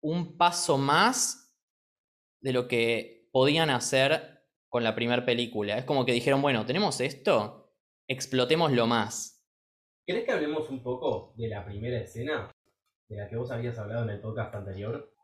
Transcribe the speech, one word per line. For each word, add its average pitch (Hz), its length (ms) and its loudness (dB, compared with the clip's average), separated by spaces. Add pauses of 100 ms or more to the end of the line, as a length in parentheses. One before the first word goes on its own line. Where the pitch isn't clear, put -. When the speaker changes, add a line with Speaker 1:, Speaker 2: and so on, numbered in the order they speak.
Speaker 1:
un 170 360 -6
paso 170 400 2
más 165 760 2 (840)
de 131 140 -2
lo 123 120 0
que 117 520 0 (120)
podían 151 380 4
hacer 135 720 2 (300)
con 120 120 0
la 110 120 2
primer 120 320 0
película. 117 500 0
Es 127 80 -4
como 135 220 0
que 127 60 2
dijeron, 135 280 4
"Bueno, 135 240 2
tenemos 151 360 0
esto, 127 720 -2 (340)
explotémoslo 131 800 2
más". - 600 -2 (600)
Speaker 2:
¿Querés 226 180 -4
que 254 80 -2
hablemos 151 380 -2
un 127 120 -8
poco - 540 -6
de 117 100 -6
la 107 160 -8
primera 107 380 -6
escena? 127 500 -8 (560)
De 104 120 -12
la 101 100 -10
que 113 80 -10
vos 117 140 -6
habías 117 280 -6
hablado 113 260 -6
en 107 60 -4
el 101 100 -8
podcast 107 340 -8
anterior. 101 680 -8